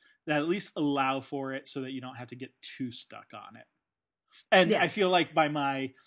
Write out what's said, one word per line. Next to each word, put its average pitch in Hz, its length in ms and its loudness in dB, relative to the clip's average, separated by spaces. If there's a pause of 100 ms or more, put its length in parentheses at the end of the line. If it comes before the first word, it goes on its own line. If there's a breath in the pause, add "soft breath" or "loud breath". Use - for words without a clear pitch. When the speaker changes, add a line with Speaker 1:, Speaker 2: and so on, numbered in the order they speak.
(260)
Speaker 1:
that 151 140 2
at 151 80 0
least 190 280 -2
allow 135 460 2
for 135 320 -6
it 135 140 -10
so 139 140 -6
that 131 100 -8
you 131 100 -8
don't 127 140 -12
have 120 120 -12
to 120 80 -14
get - 260 -14
too 127 300 -8
stuck - 420 -14
on 104 220 -16
it. 117 100 -20 (840 soft breath)
And 185 200 8
Speaker 2:
Yeah. 196 120 4
Speaker 1:
I 170 40 4
feel 185 220 2
like 170 240 4
by 156 140 4
my 139 460 -2 (140)